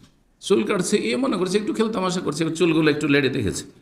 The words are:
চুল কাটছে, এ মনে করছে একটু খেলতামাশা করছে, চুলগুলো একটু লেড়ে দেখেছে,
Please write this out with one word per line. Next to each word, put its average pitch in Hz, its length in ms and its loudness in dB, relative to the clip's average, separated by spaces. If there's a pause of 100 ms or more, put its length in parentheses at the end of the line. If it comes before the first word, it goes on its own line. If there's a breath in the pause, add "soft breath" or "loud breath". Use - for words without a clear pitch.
(400)
চুল 220 240 2
কাটছে, 208 320 0
এ 220 200 -2
মনে 247 200 0
করছে 180 220 -2
একটু 214 160 -2
খেলতামাশা 185 460 -2
করছে, 156 300 -2
চুলগুলো 160 400 2
একটু 147 180 0
লেড়ে 139 200 2
দেখেছে, 101 360 -2 (180)